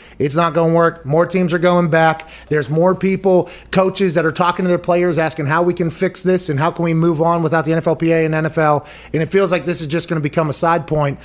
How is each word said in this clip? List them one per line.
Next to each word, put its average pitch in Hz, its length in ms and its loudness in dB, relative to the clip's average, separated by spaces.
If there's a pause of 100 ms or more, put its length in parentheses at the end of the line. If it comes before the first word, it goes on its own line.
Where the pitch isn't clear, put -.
(200)
it's 143 160 0
not 165 180 2
gonna 165 200 2
work, 165 320 2
more 156 200 2
teams 175 280 0
are 175 40 0
going 175 300 2
back, 160 400 2 (220)
there's 151 200 -2
more 170 260 2
people, 185 540 0 (220)
coaches 190 440 0
that 160 100 2
are 160 80 0
talking 180 320 -2
to - 20 0
their 175 100 2
players, 175 400 0
asking 160 280 -2
how 160 180 0
we 175 100 2
can 175 160 -2
fix 185 320 -4
this 185 280 0
and 139 100 -2
how 160 100 0
can 170 140 -4
we 165 100 0
move 160 280 2
on 170 220 2
without 156 200 0
the 156 80 -2
N 165 60 0
F 160 100 -2
L 160 80 0
P 165 160 0
A 160 140 2
and 160 100 -2
N 156 100 -2
F 156 120 -6
L, 151 280 0 (280)
and 156 100 -2
it 147 60 -4
feels 190 240 2
like 156 120 -2
this 170 140 -2
is 156 80 -6
just 156 220 -4
gonna 165 100 -2
become 151 300 -2
a 131 40 -4
side 170 320 0
point. 143 400 -2